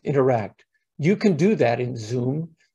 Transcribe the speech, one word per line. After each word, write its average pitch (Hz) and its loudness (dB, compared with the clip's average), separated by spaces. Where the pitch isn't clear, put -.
interact. 127 0
You 160 2
can 208 2
do 180 2
that 120 2
in 123 -6
Zoom. 123 -4